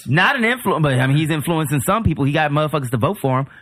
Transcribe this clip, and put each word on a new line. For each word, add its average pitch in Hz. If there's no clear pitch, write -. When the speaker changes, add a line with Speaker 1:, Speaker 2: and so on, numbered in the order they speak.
Speaker 1:
<laughs> -
Speaker 2:
Not 185
an 233
influence, 214
but, 143
I 131
mean, 135
he's 156
influencing 156
some 208
people. 156
He 139
got 151
motherfuckers 147
to 131
vote 147
for 131
him. 135